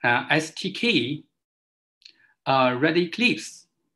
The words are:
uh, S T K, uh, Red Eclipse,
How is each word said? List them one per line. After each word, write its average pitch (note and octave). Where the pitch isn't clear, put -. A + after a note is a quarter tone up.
uh, B2
S D#3
T -
K, D3+
uh, C3
Red D#3+
Eclipse, -